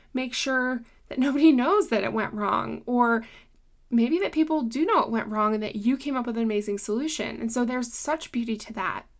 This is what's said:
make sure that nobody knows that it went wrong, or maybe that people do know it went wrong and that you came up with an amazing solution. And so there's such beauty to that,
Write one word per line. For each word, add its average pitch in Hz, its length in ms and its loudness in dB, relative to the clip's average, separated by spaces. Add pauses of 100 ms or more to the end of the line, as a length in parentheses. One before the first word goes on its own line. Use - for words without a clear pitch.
(140)
make 254 200 -4
sure 254 480 -2 (280)
that - 100 -4
nobody 285 320 6
knows 302 380 2
that 208 140 2
it 220 100 -4
went 220 200 -2
wrong, 214 520 -2
or 233 400 2 (640)
maybe 247 300 2
that 392 120 -2
people 311 300 2
do 247 240 -2
know 403 140 4
it - 100 0
went 226 180 -2
wrong 214 280 2
and 214 80 -2
that 214 120 -6
you 233 220 2
came 277 180 -4
up 247 120 -4
with 226 100 -4
an 233 60 0
amazing 208 340 0
solution. 233 640 -4
And 226 100 -2
so 247 140 0
there's 247 260 -4
such - 400 -4
beauty 233 240 -2
to 214 180 -10
that, 185 320 -6 (140)